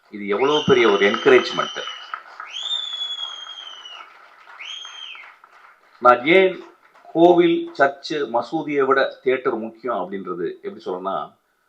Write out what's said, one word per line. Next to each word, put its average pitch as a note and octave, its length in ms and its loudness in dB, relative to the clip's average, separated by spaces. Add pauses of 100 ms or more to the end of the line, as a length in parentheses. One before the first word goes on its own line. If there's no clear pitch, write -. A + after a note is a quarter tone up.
இது G2+ 180 -10
எவ்வளவு C3+ 380 0
பெரிய A#2+ 240 6
ஒரு G2+ 200 4
என்கரேஜ்மெண்ட். - 720 2 (4000)
நான் B2 260 4
ஏன் F#3 380 4 (480)
கோவில், E3+ 680 4
சர்ச்சு, C#3+ 520 -2
மசூதியை C#3+ 560 -2
விட C3+ 360 0
தியேட்டர் B2+ 340 -2
முக்கியம் A2+ 400 -8
அப்படின்றது F#2 600 -6
எப்படி G2+ 300 -14
சொல்றேன்னா, F#2 520 -8 (320)